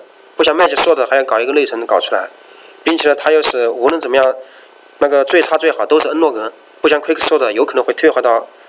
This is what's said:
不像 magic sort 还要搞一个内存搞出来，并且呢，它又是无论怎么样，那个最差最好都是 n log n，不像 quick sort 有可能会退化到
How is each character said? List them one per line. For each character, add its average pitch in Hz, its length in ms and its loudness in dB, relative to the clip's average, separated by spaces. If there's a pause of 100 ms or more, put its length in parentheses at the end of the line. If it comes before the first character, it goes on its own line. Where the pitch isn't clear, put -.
(360)
不 165 80 2
像 156 120 2
magic 170 200 0
sort 151 320 0
还 135 80 0
要 135 80 2
搞 113 160 -2
一 120 80 -4
个 135 60 0
内 147 120 2
存 117 220 -6
搞 101 120 2
出 - 140 -4
来， 95 160 -4 (540)
并 165 120 0
且 156 120 -2
呢， 143 80 4
它 - 160 -2
又 156 100 4
是 123 280 0
无 123 200 0
论 165 100 0
怎 143 100 -6
么 127 80 0
样， 131 180 2 (640)
那 147 100 2
个 139 160 2
最 165 160 2
差 156 160 0
最 160 140 0
好 113 120 -4
都 151 160 2
是 - 100 -2
n 151 100 -4
log 139 200 0
n， 110 140 -8 (260)
不 - 80 2
像 147 140 0
quick 151 160 -2
sort 135 340 0
有 113 140 0
可 - 80 -6
能 127 100 0
会 - 120 -2
退 - 120 2
化 131 140 2
到 117 260 0 (220)